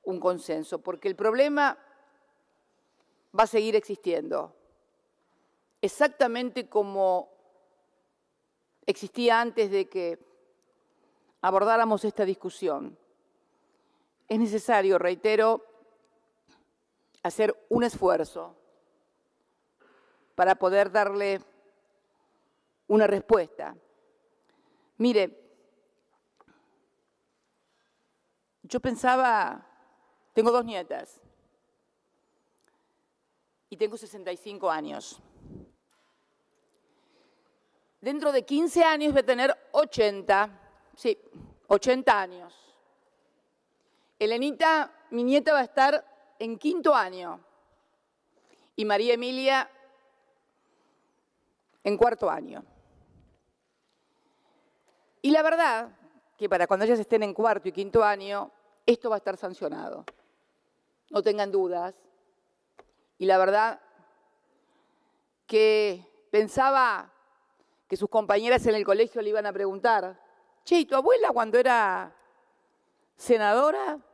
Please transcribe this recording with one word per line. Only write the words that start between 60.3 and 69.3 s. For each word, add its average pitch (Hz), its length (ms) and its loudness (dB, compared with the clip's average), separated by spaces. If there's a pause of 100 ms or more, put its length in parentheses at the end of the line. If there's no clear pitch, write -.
No 208 120 -2
tengan 202 300 0
dudas. 180 440 -2 (1200)
Y 185 80 -6
la 190 120 4
verdad 208 440 2 (1700)
que 214 800 0
pensaba 247 840 0 (720)
que 190 100 -4
sus 202 120 -4
compañeras 220 580 2
en 214 80 2
el 208 100 -2
colegio 214 360 2
le 208 80 -4
iban 214 160 -2